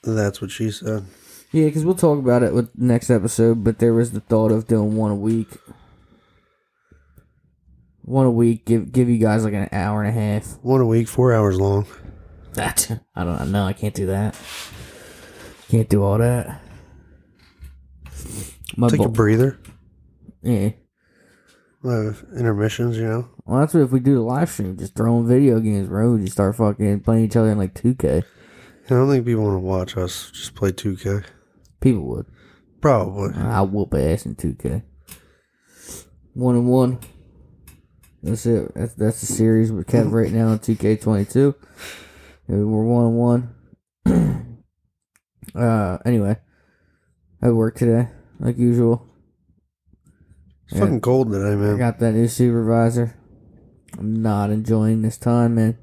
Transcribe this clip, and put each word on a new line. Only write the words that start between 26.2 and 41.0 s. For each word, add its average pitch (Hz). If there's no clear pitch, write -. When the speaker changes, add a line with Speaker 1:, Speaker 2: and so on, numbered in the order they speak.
Speaker 2:
just 92
start 101
fucking 104
playing 113
each 104
other 110
in, 104
like, 95
two 123
K. 76
Speaker 1:
I -
don't 131
think 127
people 113
wanna 98
watch 92
us 90
just -
play 98
two 95
K. 101
Speaker 2:
People 107
would. 55
Speaker 1:
Probably. 98
Speaker 2:
I 113
whoop 98
ass 78
in -
two 69
K. -
One 123
and 120
one. 127
That's 110
it. 117
That's, 110
that's 107
the -
series 110
with 101
Kev 113
right 110
now 113
in 107
two 113
K 107
twenty-two. 113